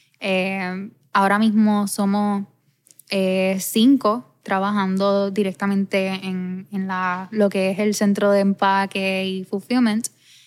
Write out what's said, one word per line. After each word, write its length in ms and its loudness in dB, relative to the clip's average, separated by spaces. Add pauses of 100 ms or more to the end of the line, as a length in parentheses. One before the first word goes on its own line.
(200)
Eh, 720 -4 (240)
ahora 240 4
mismo 500 4
somos, 580 -2 (640)
eh, 500 0
cinco 720 2 (100)
trabajando 920 0
directamente 760 -2
en, 640 -8
en 160 -4
la, 440 -4
lo 180 2
que 220 -2
es 80 -4
el 140 0
centro 380 2
de 80 4
empaque 880 0
y 160 -6
fulfillment. 640 0 (400)